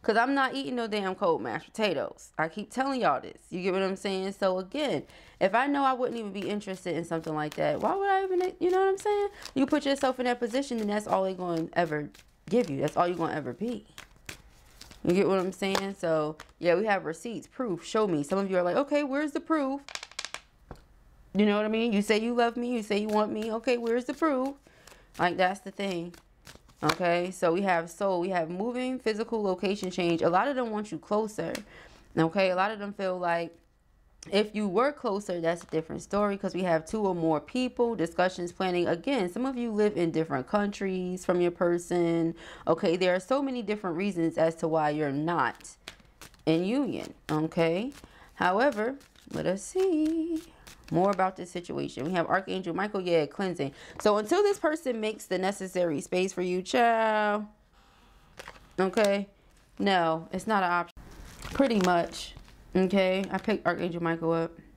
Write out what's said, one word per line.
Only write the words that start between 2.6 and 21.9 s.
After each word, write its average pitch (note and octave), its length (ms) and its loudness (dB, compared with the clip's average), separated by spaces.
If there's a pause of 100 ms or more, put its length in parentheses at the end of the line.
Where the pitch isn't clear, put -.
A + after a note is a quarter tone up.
telling C4 300 -2
y'all D3 200 2
this. - 180 -16 (120)
You F3+ 100 -6
get F#3 120 0
what F#3+ 100 2
I'm F#3+ 120 0
saying? F#3+ 360 -4
So F#3+ 260 0
again, F#3+ 460 -2 (360)
if F#3+ 140 4
I B3+ 140 4
know C#4+ 160 2
I C4+ 100 4
wouldn't B3 260 -2
even G#3 120 -6
be F#3+ 180 -4
interested F#3+ 460 -4
in E3+ 100 -2
something E3 300 -4
like D3+ 200 -4
that, D3+ 260 0
why A3 140 2
would G4 140 0
I G4 140 4
even, F#4 360 0
you F4+ 120 2
know F#4 80 4
what F#4+ 100 4
I'm F#4+ 80 2
saying? G#4 300 0 (260)
You C4+ 140 4
put D4 180 0
yourself C4+ 340 0
in B3+ 60 0
that B3 140 0
position A#3+ 400 -2
and G#3 100 -2
that's G#3 160 -2
all F#3+ 180 2
they F#3+ 120 -2
gonna E3+ 380 -2
ever D3+ 360 0 (400)
give A3+ 200 2
you. C#3 120 -2
That's D3 160 0
all F3 100 4
you're F3+ 100 -2
gonna E3 180 -2
ever B2+ 180 -4
be. A3 320 -6 (1200)
You F3 100 2
get F#3 140 4
what F#3+ 120 4
I'm F#3 120 -2
saying? G3 460 -4
So, D#3 400 0 (220)
yeah, E3+ 160 4
we G3+ 100 0
have F#3+ 200 0
receipts, E3 420 -8
proof, G3+ 360 -6
show G#3+ 240 2
me. D3+ 160 2
Some F#3+ 140 -2
of G3 140 0
you F#3 60 2
are F3+ 60 4
like, F3 120 2
"Okay, C#4+ 280 2
where's C#4+ 280 -2
the D#4+ 80 -4
proof?" C#4 420 0 (1500)
You G3+ 120 6
know G3+ 100 4
what G#3+ 100 2
I A3 40 -2
mean? A3+ 240 0